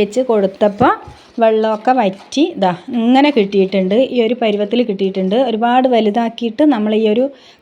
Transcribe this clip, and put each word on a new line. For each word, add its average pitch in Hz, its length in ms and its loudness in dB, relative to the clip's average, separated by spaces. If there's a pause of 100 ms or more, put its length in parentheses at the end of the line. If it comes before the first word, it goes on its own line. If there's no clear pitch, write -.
വെച്ച് 208 280 0
കൊടുത്തപ്പോൾ 208 640 2 (500)
വെള്ളമൊക്കെ 220 580 2
വറ്റി 208 440 -2 (180)
ദാ 185 100 2 (280)
ഇങ്ങനെ 262 360 4
കിട്ടിയിട്ടുണ്ട്, 196 600 0 (180)
ഈ - 20 -4 (100)
ഒരു 233 160 -2
പരുവത്തിൽ 208 460 -2
കിട്ടിയിട്ടുണ്ട്. 190 480 -2 (120)
ഒരുപാട് 240 460 0
വലുതാക്കിയിട്ട് 226 680 -2 (120)
നമ്മൾ 214 180 -2 (100)
ഈ - 20 2 (100)
ഒരു 247 100 0 (380)